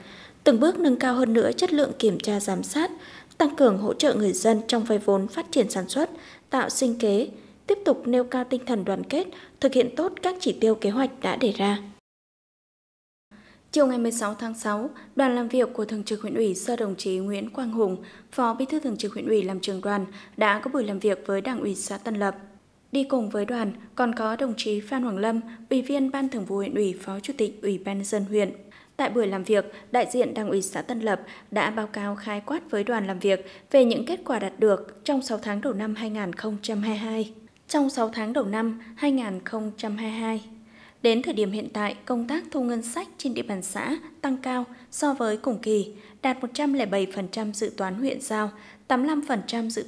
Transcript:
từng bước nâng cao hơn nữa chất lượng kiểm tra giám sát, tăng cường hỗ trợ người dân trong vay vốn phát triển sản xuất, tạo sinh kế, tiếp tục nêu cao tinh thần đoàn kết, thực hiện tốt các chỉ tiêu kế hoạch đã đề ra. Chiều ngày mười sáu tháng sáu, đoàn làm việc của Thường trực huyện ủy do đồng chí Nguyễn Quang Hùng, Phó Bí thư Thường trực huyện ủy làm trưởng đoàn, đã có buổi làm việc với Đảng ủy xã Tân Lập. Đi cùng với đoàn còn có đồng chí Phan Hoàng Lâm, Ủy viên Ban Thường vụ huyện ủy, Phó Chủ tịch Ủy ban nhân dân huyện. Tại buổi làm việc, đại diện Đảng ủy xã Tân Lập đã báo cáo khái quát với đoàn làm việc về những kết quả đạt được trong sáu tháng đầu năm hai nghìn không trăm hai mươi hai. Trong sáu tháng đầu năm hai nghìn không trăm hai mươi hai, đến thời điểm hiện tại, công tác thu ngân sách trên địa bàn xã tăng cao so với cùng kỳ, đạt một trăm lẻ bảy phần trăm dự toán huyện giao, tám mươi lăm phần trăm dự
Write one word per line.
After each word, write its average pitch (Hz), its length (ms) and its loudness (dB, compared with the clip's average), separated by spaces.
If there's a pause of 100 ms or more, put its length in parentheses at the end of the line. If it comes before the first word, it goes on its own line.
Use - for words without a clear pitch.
(440)
từng 233 160 8
bước 349 200 4
nâng 285 160 6
cao 254 180 2
hơn 240 200 2
nữa 226 240 6
chất 339 160 2
lượng 294 260 4
kiểm 202 200 4
tra 208 200 0
giám 190 240 -2
sát, 302 280 -2 (460)
tăng 294 180 2
cường 220 220 8
hỗ 208 160 0
trợ - 200 4
người 202 200 2
dân 220 340 4
trong 226 160 2
vay 214 140 2
vốn 196 300 2
phát 330 240 -6
triển 233 180 4
sản 185 200 -4
xuất, 294 200 0 (400)
tạo 254 200 0
sinh 233 300 0
kế, 214 300 2 (380)
tiếp 403 180 4
tục 254 220 2
nêu 247 160 4
cao 247 200 -2
tinh 247 220 -2
thần 208 200 0
đoàn 196 180 -2
kết, 359 240 -2 (320)
thực 269 140 4
hiện 254 220 4
tốt 370 260 0
các 359 180 0
chỉ 233 120 0
tiêu 220 240 4
kế 208 140 0
hoạch 254 220 0 (100)
đã 190 140 -2
đề 220 220 2
ra. 202 220 2 (1900)
Chiều 294 160 6
ngày 254 100 2
mười 233 140 2
sáu 214 240 -2
tháng 226 180 -6
sáu, 220 360 -2 (260)
đoàn 254 200 4
làm 240 120 0
việc 233 260 2
của 214 120 -2
Thường 208 180 -6
trực 214 180 -4
huyện 208 140 -6
ủy 220 180 2
do 233 220 -2
đồng 208 200 -2
chí 185 220 -2
Nguyễn 202 320 -4
Quang 240 220 -6
Hùng, 208 260 2 (340)
Phó 233 220 0
Bí 262 120 -2
thư 302 140 -2
Thường 240 180 -4
trực 202 160 -6
huyện - 140 -6
ủy 208 160 4
làm 190 160 -4
trưởng 190 220 -4
đoàn, 202 240 -2 (320)
đã 214 220 4
có 254 140 -4
buổi 269 100 2
làm 202 160 -2
việc 196 260 2
với 196 160 0
Đảng 247 180 -4
ủy 202 160 -2
xã 196 220 -8
Tân 220 180 -6
Lập. 202 200 0 (560)
Đi 269 120 2
cùng 254 260 0
với 208 160 -2
đoàn 226 260 -2 (240)
còn 233 200 2
có 220 200 -2
đồng 240 220 -2
chí 208 220 -2
Phan 247 240 -2
Hoàng 208 140 -2
Lâm, 226 240 0 (280)
Ủy 269 120 4
viên 269 300 0
Ban 269 180 -2
Thường 220 160 -4
vụ 196 100 -4
huyện 196 200 -2
ủy, 196 260 2
Phó 196 180 -8
Chủ 269 180 -8
tịch - 240 -2
Ủy 196 160 0
ban 196 200 -4
nhân 196 80 -4
dân 202 200 0
huyện. 202 260 2 (460)
Tại 269 120 0
buổi 220 180 2
làm 190 160 -2
việc, 202 280 2 (200)
đại 240 220 4
diện 240 200 2
Đảng 214 160 -4
ủy 196 120 2
xã 180 200 -4
Tân 233 180 -4
Lập 214 220 0 (300)
đã 202 180 2
báo 214 180 -4
cáo 202 280 -4
khái 208 260 -8
quát - 300 -6
với 208 120 0
đoàn 220 240 0
làm 185 120 -4
việc 190 260 2 (260)
về 269 140 10
những 233 200 2
kết 349 200 -4
quả 233 140 -2
đạt 202 200 -6
được 214 460 2
trong 277 160 2
sáu 233 160 -4
tháng 208 240 -4
đầu 269 120 -2
năm 214 220 -4
hai 220 140 -6
nghìn 208 240 -4
không 214 280 -4
trăm 214 200 -2
hai 220 80 0
mươi 214 80 -2
hai. 220 360 -4 (340)
Trong 285 220 2
sáu 233 200 0
tháng 226 240 -4
đầu 262 120 2
năm 220 340 -2 (160)
hai 294 160 2
nghìn 220 340 0
không 214 320 -4
trăm 208 200 -4
hai 220 140 -4
mươi 220 80 -6
hai, 226 240 -2 (580)
đến 233 200 6
thời 311 120 -4
điểm 202 180 0
hiện 214 220 -4
tại, 208 220 -2 (100)
công 233 220 -2
tác 311 240 -2
thu 277 120 0
ngân 240 180 0
sách 349 260 -6 (100)
trên 254 160 -4
địa 233 80 -4
bàn 202 220 -6
xã - 340 -4 (240)
tăng 262 160 0
cao 254 280 -2 (260)
so 285 220 0
với 226 240 0
cùng 220 240 -2
kỳ, 208 320 2 (280)
đạt 262 200 0
một 240 120 -4
trăm 294 200 2
lẻ 254 120 2
bảy 196 300 0
phần 190 160 -4
trăm 214 220 -4
dự - 240 -2
toán 190 180 -2
huyện 262 260 -2
giao, 214 300 -2 (360)
tám 247 140 4
mươi 277 80 2
lăm 294 180 2
phần 226 200 0
trăm 226 220 -2
dự 220 180 -4